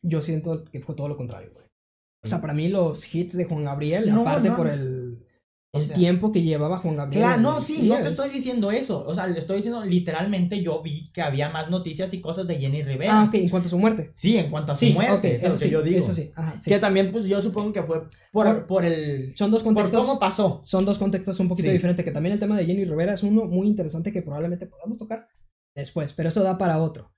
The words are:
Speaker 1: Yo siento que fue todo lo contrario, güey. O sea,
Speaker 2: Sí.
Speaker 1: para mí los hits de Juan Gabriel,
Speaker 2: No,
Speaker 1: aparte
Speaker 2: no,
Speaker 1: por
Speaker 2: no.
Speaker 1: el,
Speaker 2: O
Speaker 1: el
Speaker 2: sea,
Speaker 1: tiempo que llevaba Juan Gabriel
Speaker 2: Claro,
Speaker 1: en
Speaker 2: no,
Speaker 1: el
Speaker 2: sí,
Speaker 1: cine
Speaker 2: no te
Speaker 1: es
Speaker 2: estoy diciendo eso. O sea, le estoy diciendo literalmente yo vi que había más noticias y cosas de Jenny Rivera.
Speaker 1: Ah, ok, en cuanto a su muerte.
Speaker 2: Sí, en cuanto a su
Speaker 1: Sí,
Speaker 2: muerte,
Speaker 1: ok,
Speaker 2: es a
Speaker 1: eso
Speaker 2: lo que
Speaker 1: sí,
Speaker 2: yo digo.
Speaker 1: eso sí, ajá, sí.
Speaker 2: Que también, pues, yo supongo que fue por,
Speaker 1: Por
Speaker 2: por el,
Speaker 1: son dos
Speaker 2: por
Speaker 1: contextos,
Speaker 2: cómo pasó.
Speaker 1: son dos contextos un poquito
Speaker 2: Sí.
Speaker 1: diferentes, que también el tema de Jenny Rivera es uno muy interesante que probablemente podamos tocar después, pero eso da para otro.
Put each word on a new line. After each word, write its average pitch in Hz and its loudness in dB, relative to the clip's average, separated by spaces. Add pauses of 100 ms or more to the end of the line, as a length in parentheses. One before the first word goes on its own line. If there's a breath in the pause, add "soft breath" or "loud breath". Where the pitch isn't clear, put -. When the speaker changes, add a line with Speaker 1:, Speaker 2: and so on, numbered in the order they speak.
Speaker 1:
Yo 160 -2
siento 160 -4
que 135 -14
fue 151 -10
todo 143 -6
lo 147 -6
contrario, 101 -12
güey. - -20 (580)
O 110 -6
sea, 170 -2
Speaker 2:
Sí. - -10
Speaker 1:
para 147 -6
mí 156 0
los 180 0
hits 175 -4
de 175 0
Juan 151 -4
Gabriel, 147 0
Speaker 2:
No, 220 6
Speaker 1:
aparte 202 2
Speaker 2:
no, - 0
Speaker 1:
por 165 0
Speaker 2:
no. 147 0
Speaker 1:
el, 127 -6 (480)
Speaker 2:
O 147 0
Speaker 1:
el 151 0
Speaker 2:
sea, - -6
Speaker 1:
tiempo 180 4
que 185 2
llevaba 160 0
Juan 165 -2
Gabriel 143 0
Speaker 2:
Claro, 240 6
Speaker 1:
en 226 4
Speaker 2:
no, 285 2
Speaker 1:
el - -6
Speaker 2:
sí, - -6
Speaker 1:
cine - 2
Speaker 2:
no 240 6
te - 0
Speaker 1:
es - -2
Speaker 2:
estoy 277 -2
diciendo 247 -2
eso. 226 -2
O 156 -6
sea, 185 -4
le 175 -2
estoy 190 -4
diciendo 220 -4
literalmente 180 0
yo 160 -2
vi 160 -10
que 175 -6
había 147 -2
más 160 -6
noticias 180 -4
y 180 -8
cosas 175 -6
de 170 -2
Jenny 139 -2
Rivera. 147 2
Speaker 1:
Ah, 214 8
ok, 214 2
en 180 4
cuanto 180 0
a - -4
su 175 0
muerte. 214 2
Speaker 2:
Sí, 220 2
en 160 0
cuanto 147 -4
a 143 -2
su - 2
Speaker 1:
Sí, - 8
Speaker 2:
muerte, 202 4
Speaker 1:
ok, 190 2
Speaker 2:
es 170 0
a - 2
Speaker 1:
eso 185 4
Speaker 2:
lo - 0
que - 0
Speaker 1:
sí, - 4
Speaker 2:
yo 156 2
digo. 175 4
Speaker 1:
eso 107 0
sí, 151 -6
ajá, 160 -6
sí. - -6
Speaker 2:
Que 202 6
también, 190 2
pues, 220 -2
yo 196 2
supongo 208 -2
que 190 -2
fue 160 -4 (220 soft breath)
por, 208 2
Speaker 1:
Por - 2
Speaker 2:
por 185 2
el, 147 -2
Speaker 1:
son 214 2
dos 220 4
Speaker 2:
por 220 4
Speaker 1:
contextos, 214 4
Speaker 2:
cómo 349 0
pasó. 190 0
Speaker 1:
son 190 0
dos 196 0
contextos 190 -2
un 185 2
poquito 175 0
Speaker 2:
Sí. - 4
Speaker 1:
diferentes, 175 2
que 165 -4
también 160 -2
el 202 0
tema 208 0
de 180 0
Jenny 190 0
Rivera 170 0
es 185 -4
uno 214 4
muy 185 0
interesante 170 -2
que 190 -4
probablemente 170 -6
podamos 220 -10
tocar 220 -12 (480)
después, 143 -6
pero 165 -2
eso 196 0
da 185 2
para 170 2
otro. 156 -6